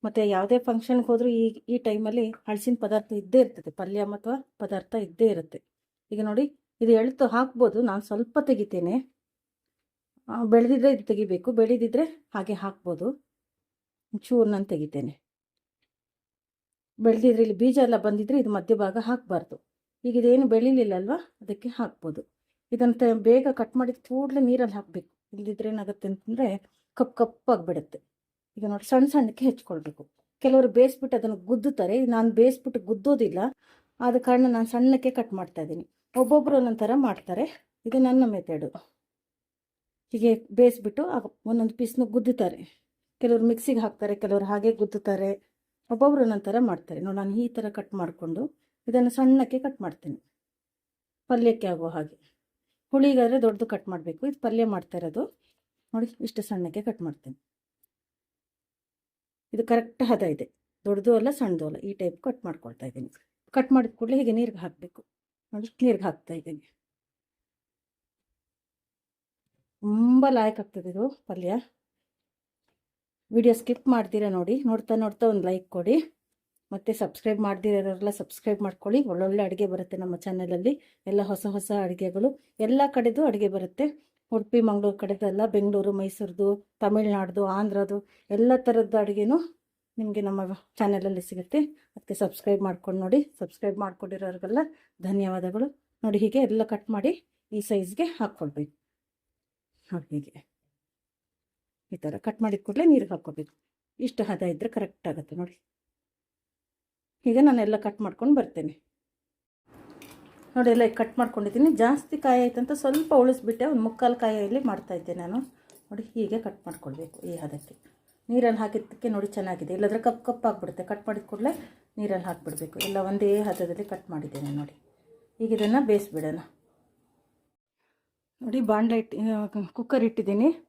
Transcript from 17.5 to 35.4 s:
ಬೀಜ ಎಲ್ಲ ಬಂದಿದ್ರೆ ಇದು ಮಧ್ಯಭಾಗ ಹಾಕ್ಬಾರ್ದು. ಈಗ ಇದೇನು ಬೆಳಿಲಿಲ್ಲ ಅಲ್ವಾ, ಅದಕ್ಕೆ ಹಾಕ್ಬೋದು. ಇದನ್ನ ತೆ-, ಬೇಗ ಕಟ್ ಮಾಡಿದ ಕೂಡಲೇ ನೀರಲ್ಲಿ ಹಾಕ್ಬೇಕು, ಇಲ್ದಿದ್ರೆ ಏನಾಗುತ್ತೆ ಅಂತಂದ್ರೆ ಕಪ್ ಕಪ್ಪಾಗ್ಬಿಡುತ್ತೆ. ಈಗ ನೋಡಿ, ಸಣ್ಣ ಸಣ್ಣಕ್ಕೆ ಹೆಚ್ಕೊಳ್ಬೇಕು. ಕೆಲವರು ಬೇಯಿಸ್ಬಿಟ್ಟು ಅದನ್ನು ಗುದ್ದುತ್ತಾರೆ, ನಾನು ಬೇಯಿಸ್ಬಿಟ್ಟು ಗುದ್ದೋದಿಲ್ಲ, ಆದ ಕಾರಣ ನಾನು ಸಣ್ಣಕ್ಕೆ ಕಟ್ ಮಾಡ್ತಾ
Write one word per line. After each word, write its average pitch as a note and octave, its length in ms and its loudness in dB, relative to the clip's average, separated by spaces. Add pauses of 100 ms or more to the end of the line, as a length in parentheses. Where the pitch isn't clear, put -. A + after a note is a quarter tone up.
ಬೀಜ B3+ 140 4 (100)
ಎಲ್ಲ A3+ 100 2
ಬಂದಿದ್ರೆ G#3+ 420 0
ಇದು G#3+ 180 0
ಮಧ್ಯಭಾಗ G#3 420 0
ಹಾಕ್ಬಾರ್ದು. A3+ 580 -4 (460)
ಈಗ A#3+ 120 -2
ಇದೇನು B3 320 6
ಬೆಳಿಲಿಲ್ಲ A3+ 480 4
ಅಲ್ವಾ, G#3 220 -4 (240)
ಅದಕ್ಕೆ G3+ 280 -10
ಹಾಕ್ಬೋದು. F#3+ 520 -8 (500)
ಇದನ್ನ A#3+ 280 4
ತೆ-, A#3 240 4
ಬೇಗ B3 280 6
ಕಟ್ A#3+ 260 -4
ಮಾಡಿದ B3 300 -4
ಕೂಡಲೇ C4+ 340 -2
ನೀರಲ್ಲಿ A#3+ 380 2
ಹಾಕ್ಬೇಕು, F3+ 300 -14 (240)
ಇಲ್ದಿದ್ರೆ G#3 360 -8
ಏನಾಗುತ್ತೆ G3+ 380 -8
ಅಂತಂದ್ರೆ A3 400 -4 (500)
ಕಪ್ B3+ 200 0
ಕಪ್ಪಾಗ್ಬಿಡುತ್ತೆ. G3 840 -2 (580)
ಈಗ G#3 120 -6
ನೋಡಿ, G3+ 160 -8
ಸಣ್ಣ C4 220 6
ಸಣ್ಣಕ್ಕೆ B3+ 380 2
ಹೆಚ್ಕೊಳ್ಬೇಕು. D#3+ 580 -4 (400)
ಕೆಲವರು C4 340 6
ಬೇಯಿಸ್ಬಿಟ್ಟು C4 400 4
ಅದನ್ನು A3 200 -4 (120)
ಗುದ್ದುತ್ತಾರೆ, A3+ 460 0 (100)
ನಾನು A3+ 260 2
ಬೇಯಿಸ್ಬಿಟ್ಟು B3 560 4
ಗುದ್ದೋದಿಲ್ಲ, G#3 520 0 (600)
ಆದ B3 160 0 (100)
ಕಾರಣ B3+ 200 6 (100)
ನಾನು A3+ 180 0
ಸಣ್ಣಕ್ಕೆ B3+ 440 4
ಕಟ್ A3+ 160 -6
ಮಾಡ್ತಾ F3+ 280 -10